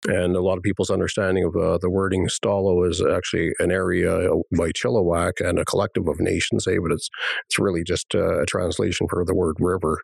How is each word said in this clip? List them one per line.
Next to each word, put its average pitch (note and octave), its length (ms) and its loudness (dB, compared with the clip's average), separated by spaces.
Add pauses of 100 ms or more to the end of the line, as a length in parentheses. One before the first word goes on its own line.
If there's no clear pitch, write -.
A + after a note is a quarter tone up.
And F2+ 300 2
a F#2 40 2
lot F#2 180 2
of F#2 40 -8
people's F#2+ 280 0
understanding F#2+ 540 0
of, F2 120 0
uh, F2 220 2
the F2+ 120 0
wording F#2+ 380 0
Stalo G2 600 2
is E2+ 140 0
actually F2+ 560 0
an F2 140 0
area F2+ 560 0 (280)
by E2+ 140 2
Chilliwack F2+ 720 0
and F2 180 0
a D#2+ 60 0
collective F#2 420 -2
of D#2 140 -2
nations, F2+ 480 0
eh, F#2 120 2
but D#2+ 120 -2
it's, D#2 160 -4 (380)
it's - 120 -4
really F#2 240 0
just, E2+ 320 -4
uh, F2 280 0
a D2+ 40 0
translation F#2 640 -2
for F2+ 140 0
the F2+ 100 0
word E2+ 240 0
river. F2 460 0